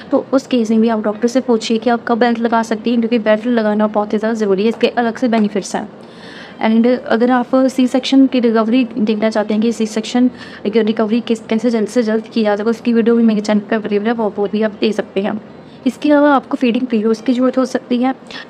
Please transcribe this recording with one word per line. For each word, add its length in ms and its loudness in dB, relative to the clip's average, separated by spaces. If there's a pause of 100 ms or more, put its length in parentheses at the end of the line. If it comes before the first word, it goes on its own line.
(100)
तो 220 0
उस 140 2
केस 240 0
में 100 4
भी 80 4
आप 140 0
डॉक्टर 260 -2
से 120 0
पूछिए 380 0
कि 120 0
आप 180 -2
कब 100 2
बेल्ट 200 2
लगा 240 0
सकती 280 -4
हैं, 100 0
क्योंकि 180 0
बेल्ट 280 0
लगाना 400 0
बहुत 260 -2
ही 60 0
ज़्यादा 160 -2
ज़रूरी 280 0
है, 60 2
इसके 180 -2
अलग 300 -2
से 120 -2
बेनिफिट्स 480 -2
हैं। 120 -6 (760)
And 240 4 (200)
अगर 240 2
आप 240 2
सी 320 2
सेक्शन 400 2
की 140 0
रिकवरी 480 2 (100)
देखना 320 0
चाहते 240 -2
हैं 80 0
कि 100 2
सी 140 -2
सेक्शन 440 0 (360)
रिकवरी 540 0
किस, 200 -4
कैसे 300 -2
जल्द 180 0
से 140 0
जल्द 220 -2
की 180 -2
जा 140 2
सके, 80 -4
उसकी 280 -2
वीडियो 240 4
भी 60 4
मेरे 180 2
चैनल 200 0
पर 160 -4
अवेलेबल 300 -2
है, 60 0
वो, 240 -2
वो 160 -2
भी 100 0
आप 180 -2
दे 120 0
सकते 280 -4
हैं। 200 -4 (460)
इसके 240 0
अलावा 240 6
आपको 220 -2
फीडिंग 300 0
पिलोज़ 360 0
की 100 0
ज़रूरत 260 0
हो 60 2
सकती 380 -2
है, 120 0 (360)